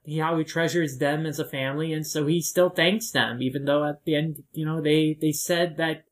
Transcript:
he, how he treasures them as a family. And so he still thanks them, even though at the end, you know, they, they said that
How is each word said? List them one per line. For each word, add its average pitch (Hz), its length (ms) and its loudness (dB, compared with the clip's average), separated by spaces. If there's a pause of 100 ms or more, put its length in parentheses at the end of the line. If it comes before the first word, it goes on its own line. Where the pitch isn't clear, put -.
he, 151 140 -4
how 165 180 0
he 156 80 0
treasures 160 520 0
them 147 280 0
as 151 120 -6
a 151 60 -2
family. 143 480 -4
And 156 160 -4
so 151 200 -2
he 170 120 4
still 180 300 2
thanks 180 420 0
them, 120 300 0
even 131 240 -2
though 147 180 2
at 147 220 -4
the 156 100 0
end, 151 260 -2 (120)
you 156 120 -4
know, 160 140 -2
they, 156 400 2
they 156 140 2
said 170 420 0
that 156 360 -4